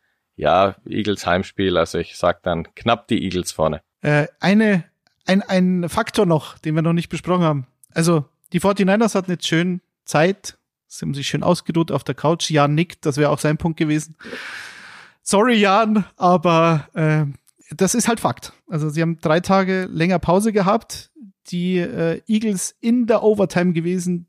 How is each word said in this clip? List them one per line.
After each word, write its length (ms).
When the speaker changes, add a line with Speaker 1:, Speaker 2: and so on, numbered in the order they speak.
Speaker 1:
ja, 400
Eagles 400
Heimspiel. 520
Also 200
ich 180
sag 280
dann 320
knapp 320
die 160
Eagles 280
vorne. 300
Speaker 2:
Äh, 260
eine, 440
ein, 160
ein 480
Faktor 360
noch, 340
den 160
wir 60
noch 120
nicht 160
besprochen 340
haben. 240
Also 320
die 60
forty-niners 560
hatten 160
jetzt 160
schön 340
Zeit, 520
sie 180
haben 80
sich 140
schön 160
ausgeruht 480
auf 120
der 120
Couch. 340
Jan 260
nickt, 300
das 120
wäre 120
auch 100
sein 180
Punkt 220
gewesen. 360
Sorry, 340
Jan, 500
aber, 760
äh, 320
das 200
ist 120
halt 120
Fakt. 340
Also 200
sie 120
haben 180
drei 200
Tage 520
länger 280
Pause 340
gehabt. 580
Die, 280
äh, 500
Eagles 540
in 260
der 160
Overtime 480
gewesen. 580